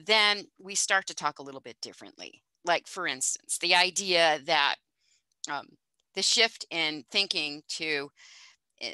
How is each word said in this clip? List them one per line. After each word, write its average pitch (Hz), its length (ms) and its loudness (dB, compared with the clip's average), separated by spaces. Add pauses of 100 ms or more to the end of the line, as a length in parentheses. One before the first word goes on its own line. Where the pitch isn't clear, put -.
then 208 400 2 (120)
we 196 160 -12
start 190 320 0
to 170 80 -8
talk 151 260 -6
a 143 40 -14
little 135 180 -14
bit 117 200 -16
differently. - 600 -18 (220)
Like, 170 240 0
for 180 200 -6
instance, - 520 -4
the 175 160 2
idea 175 720 4
that, 147 300 2 (760)
um, 143 160 -8 (480)
the 190 60 -4
shift 226 500 2
in 156 400 -2
thinking 156 560 -2
to, 147 420 -4 (720)
eh, 110 120 -10